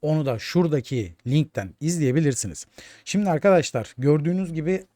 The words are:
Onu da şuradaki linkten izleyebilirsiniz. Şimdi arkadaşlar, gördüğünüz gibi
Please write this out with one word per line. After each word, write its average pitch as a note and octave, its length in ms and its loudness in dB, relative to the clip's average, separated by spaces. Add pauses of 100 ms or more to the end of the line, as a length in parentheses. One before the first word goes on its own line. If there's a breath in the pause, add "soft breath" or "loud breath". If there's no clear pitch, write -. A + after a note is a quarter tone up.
Onu D3+ 240 0
da B2 140 -2
şuradaki C3+ 720 0 (140)
linkten B2+ 420 0 (120)
izleyebilirsiniz. C#3+ 840 0 (380 loud breath)
Şimdi G3+ 260 -2
arkadaşlar, D#3+ 680 2
gördüğünüz D#3 560 0
gibi E3 300 -2 (120)